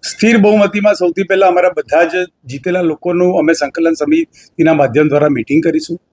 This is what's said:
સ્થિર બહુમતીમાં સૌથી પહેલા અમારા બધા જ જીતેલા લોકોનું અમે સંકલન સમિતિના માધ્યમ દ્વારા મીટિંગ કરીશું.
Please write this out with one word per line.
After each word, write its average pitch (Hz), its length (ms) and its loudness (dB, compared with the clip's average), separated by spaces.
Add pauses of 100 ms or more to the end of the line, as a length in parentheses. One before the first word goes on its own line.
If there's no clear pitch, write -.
(120)
સ્થિર 233 260 0
બહુમતીમાં 208 560 2
સૌથી 180 300 -2
પહેલા 190 240 2
અમારા 180 220 2
બધા 160 340 0
જ 170 60 -2 (360)
જીતેલા 139 360 -6
લોકોનું 175 560 -2
અમે 156 160 2
સંકલન 165 400 -2
સમિતિના 160 800 -2
માધ્યમ 143 340 0
દ્વારા 147 220 2
મીટિંગ 139 340 -2
કરીશું. 160 360 -4 (140)